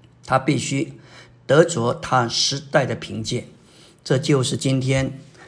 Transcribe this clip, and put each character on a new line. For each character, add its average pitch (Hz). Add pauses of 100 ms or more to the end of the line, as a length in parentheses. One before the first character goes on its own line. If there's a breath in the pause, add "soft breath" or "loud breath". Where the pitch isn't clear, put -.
(260)
他 131
必 135
须 139 (560 loud breath)
得 147
着 120
他 123
时 -
代 143
的 113
凭 110
借。 110 (560 soft breath)
这 135
就 127
是 120
今 131
天 131 (300 loud breath)